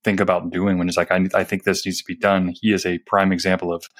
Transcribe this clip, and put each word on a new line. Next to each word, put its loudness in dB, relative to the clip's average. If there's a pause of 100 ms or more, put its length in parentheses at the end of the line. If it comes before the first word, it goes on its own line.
think 0
about 0
doing 0
when 0
it's -2
like, 0
"I, 2
I 2
think -4
this 0
needs -6
to -12
be -8
done," 0
he 2
is -2
a -2
prime 2
example 0
of, -6 (140)